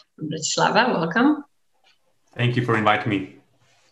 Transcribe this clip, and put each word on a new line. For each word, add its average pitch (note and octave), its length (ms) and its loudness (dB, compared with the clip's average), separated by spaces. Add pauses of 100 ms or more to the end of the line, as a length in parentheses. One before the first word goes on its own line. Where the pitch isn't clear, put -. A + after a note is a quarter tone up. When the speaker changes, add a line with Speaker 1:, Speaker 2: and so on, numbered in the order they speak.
(140)
Speaker 1:
from D#3 140 -10
Bratislava, E3 640 0
welcome. A3+ 500 0 (920)
Speaker 2:
Thank B2 200 0
you A2+ 100 0
for A2+ 100 2
inviting G#2+ 320 2
me. F#2+ 240 -4 (580)